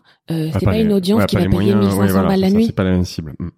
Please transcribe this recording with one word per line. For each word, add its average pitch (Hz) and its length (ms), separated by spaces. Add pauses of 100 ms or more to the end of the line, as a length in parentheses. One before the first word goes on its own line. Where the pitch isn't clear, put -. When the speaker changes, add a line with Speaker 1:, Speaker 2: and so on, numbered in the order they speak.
(540)
Speaker 1:
Ah, - 60
Speaker 2:
c'est - 60
Speaker 1:
pas 196 60
Speaker 2:
pas 208 60
Speaker 1:
les, 220 60
Speaker 2:
une 208 100
audience 202 280
Speaker 1:
ouais, 196 40
Speaker 2:
qui 185 100
Speaker 1:
pas 190 60
Speaker 2:
va 185 60
Speaker 1:
les 190 100
Speaker 2:
payer 196 160
Speaker 1:
moyens, 208 60
Speaker 2:
mille 196 100
cinq 196 60
cents 196 80
Speaker 1:
ouais, 190 80
voilà, 190 180
Speaker 2:
balles 190 100
la 190 80
Speaker 1:
c'est 190 60
ça, 208 40
Speaker 2:
nuit. 220 100
Speaker 1:
c'est 220 80
pas 101 80
la 92 80
même 90 140
cible. 80 340
Mm. 90 80 (100)